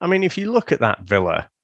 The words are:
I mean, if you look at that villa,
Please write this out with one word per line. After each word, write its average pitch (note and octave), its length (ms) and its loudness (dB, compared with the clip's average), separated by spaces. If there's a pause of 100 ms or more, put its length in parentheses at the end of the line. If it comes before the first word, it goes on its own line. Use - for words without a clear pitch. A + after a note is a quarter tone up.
I E3+ 80 -4
mean, F#3+ 160 2
if F3+ 140 -2
you G3+ 120 -4
look A#3 220 0
at C#3 80 2
that G#2+ 220 0
villa, F#2 460 0 (160)